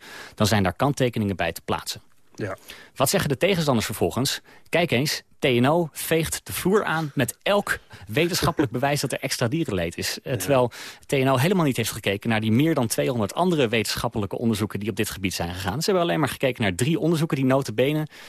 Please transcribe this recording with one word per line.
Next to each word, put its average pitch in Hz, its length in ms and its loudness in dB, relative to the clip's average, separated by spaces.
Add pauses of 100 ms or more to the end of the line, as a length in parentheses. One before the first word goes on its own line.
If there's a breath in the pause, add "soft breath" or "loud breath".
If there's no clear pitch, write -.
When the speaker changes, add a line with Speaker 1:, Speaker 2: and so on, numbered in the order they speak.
(360 loud breath)
Speaker 1:
dan 107 120 2
zijn 101 160 2
daar 90 100 0
kanttekeningen 117 640 0
bij 85 160 -2
te - 100 -10
plaatsen. - 400 -6 (340)
Speaker 2:
Ja. 95 220 -8 (380 loud breath)
Speaker 1:
Wat 139 140 2
zeggen 180 200 2
de 135 80 0
tegenstanders 160 480 2
vervolgens? 110 560 -2 (280 soft breath)
"Kijk 165 220 0
eens, 131 320 0 (160)
T - 40 -4
N 123 220 4
O 160 260 2
veegt - 520 -2
de - 100 -10
vloer 190 300 2
aan 160 320 -2
met 123 280 -2
elk 202 340 0 (300 loud breath)
wetenschappelijk 160 680 0
<laughs> 127 40 -4
bewijs 143 220 0
dat 139 100 -2
er - 80 -4
extra - 280 -2
dierenleed 101 500 -2
is." - 260 -6
Eh, - 100 -6
Speaker 2:
Ja. 113 60 0
Speaker 1:
terwijl 127 320 2 (340 loud breath)
T - 60 -16
N 135 160 2
O 135 100 4
helemaal 170 280 2
niet 131 120 0
heeft 113 140 -2
gekeken 101 380 -2
naar 110 120 2
die 110 100 2
meer 147 220 4
dan 127 140 0
tweehonderd 123 460 0
andere 160 340 2
wetenschappelijke 110 680 -2
onderzoeken 107 420 0
die 104 100 -4
op 98 60 -4
dit 107 140 -2
gebied 95 240 -4
zijn 87 200 -4
gegaan. 92 260 -4
Ze 165 60 -4
hebben 185 180 2
alleen 170 160 0
maar 147 100 0
gekeken 123 340 -2
naar 95 120 0
drie 160 240 0
onderzoeken 160 380 0
die 131 80 2
nota 135 260 2
bene 147 360 0 (220 loud breath)